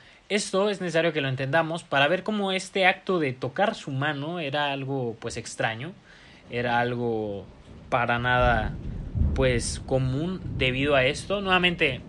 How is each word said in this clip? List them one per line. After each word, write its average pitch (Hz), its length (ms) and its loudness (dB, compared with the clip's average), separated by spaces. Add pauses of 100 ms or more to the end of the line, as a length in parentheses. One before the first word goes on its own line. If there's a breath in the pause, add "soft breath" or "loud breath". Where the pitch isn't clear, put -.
(300 loud breath)
esto 202 400 0
es 196 100 -2
necesario 165 320 2
que 151 80 -2
lo 139 80 0
entendamos 156 560 0
para 143 240 2
ver 185 160 2
cómo 202 300 -2
este 185 340 0
acto 190 320 2
de 135 140 0
tocar 190 420 0
su - 160 -10
mano 147 480 -2
era 143 320 -2
algo, 135 480 -4
pues, 117 160 -8
extraño, 123 560 -6 (600 loud breath)
era 120 280 0
algo 113 640 -2 (440)
para 120 280 2
nada, 120 560 2 (640)
pues, 127 500 2
común 135 560 -2 (160)
debido 131 380 2
a 131 100 6
esto. 190 360 -2
Nuevamente, 175 680 2